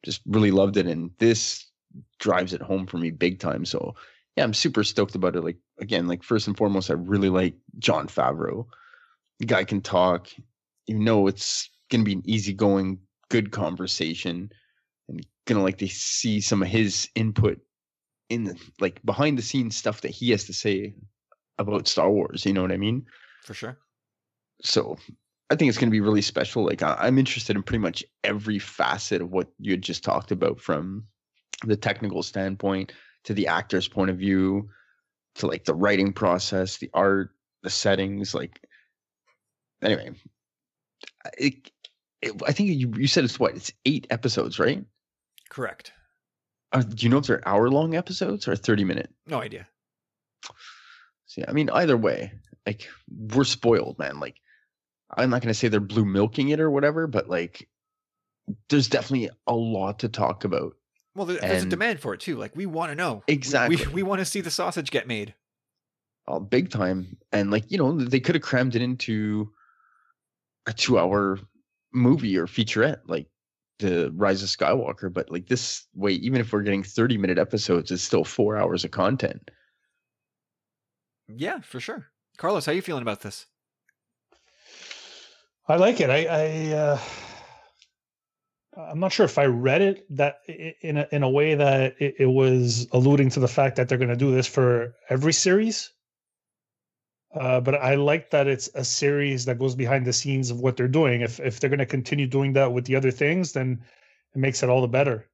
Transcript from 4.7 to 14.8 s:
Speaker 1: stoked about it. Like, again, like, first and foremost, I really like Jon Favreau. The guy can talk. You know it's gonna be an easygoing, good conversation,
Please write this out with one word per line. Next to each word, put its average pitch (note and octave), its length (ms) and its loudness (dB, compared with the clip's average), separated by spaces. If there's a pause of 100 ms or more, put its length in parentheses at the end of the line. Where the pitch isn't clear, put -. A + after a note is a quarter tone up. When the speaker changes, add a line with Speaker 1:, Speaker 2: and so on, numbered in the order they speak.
Speaker 1:
stoked - 300 -2
about F2+ 220 0
it. E2 80 -4
Like, F2 140 -6 (200)
again, G2 300 -2
like, F2 140 -4
first A2 240 0
and G2 100 -4
foremost, G2 340 0
I D#2+ 40 2
really G2 340 0
like F#2 260 2 (240)
Jon D2+ 300 0
Favreau. D#2 580 -2 (720)
The A#2 80 -4
guy F#2+ 180 2
can G2+ 160 -4
talk. F2+ 480 2 (580)
You A2 120 -4
know G#2+ 280 4
it's - 440 -4 (200)
gonna A2+ 140 4
be G2+ 100 0
an F2+ 100 -4
easygoing, G2 760 0 (300)
good G#2+ 240 0
conversation, F2+ 1000 -6 (580)